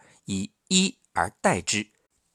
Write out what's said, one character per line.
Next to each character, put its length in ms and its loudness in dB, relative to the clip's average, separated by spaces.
以 260 -4
一 280 2
而 160 0
代 200 2
之。 300 -4